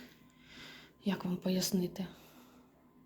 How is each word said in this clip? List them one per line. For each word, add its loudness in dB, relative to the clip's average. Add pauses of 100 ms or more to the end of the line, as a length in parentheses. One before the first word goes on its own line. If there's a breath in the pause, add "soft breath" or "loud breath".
(1040 soft breath)
як 2
вам 0
пояснити? 2 (1000 soft breath)